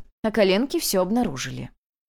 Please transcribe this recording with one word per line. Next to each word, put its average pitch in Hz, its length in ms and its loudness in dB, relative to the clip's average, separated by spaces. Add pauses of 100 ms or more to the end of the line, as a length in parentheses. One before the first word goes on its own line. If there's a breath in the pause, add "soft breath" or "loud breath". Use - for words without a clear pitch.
(220)
а 220 80 0
коленки 214 500 2
всё 190 220 0
обнаружили. 135 680 -4 (380)